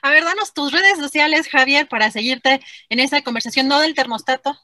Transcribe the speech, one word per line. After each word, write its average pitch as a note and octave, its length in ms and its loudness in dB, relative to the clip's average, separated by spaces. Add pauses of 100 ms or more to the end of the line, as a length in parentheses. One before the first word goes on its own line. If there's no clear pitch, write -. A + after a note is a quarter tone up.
a C#4 80 0
ver, D#4 120 4
danos F#4+ 300 -4
tus C#4+ 180 -4
redes F#4+ 280 2
sociales, D4+ 500 0
Javier, C#4+ 400 2
para G#3+ 220 0
seguirte B3+ 500 -2 (280)
en A#3+ 100 -4
esa C#4 240 0
conversación, A#3+ 440 -2
no C#4+ 120 2
del D#4 160 0
termostato, C4 680 -4